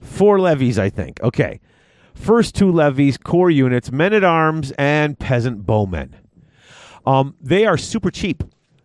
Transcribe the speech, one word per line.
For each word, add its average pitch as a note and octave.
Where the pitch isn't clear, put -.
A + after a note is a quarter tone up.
Four G3+
levies, C3+
I G2
think. F2+
Okay. -
First -
two F#3+
levies, C#3+
core F3
units, B2+
men-at-arms, D#3+
and D3
peasant A#2
bowmen. F2+
Um, C3+
they E3+
are F3+
super F#3+
cheap. -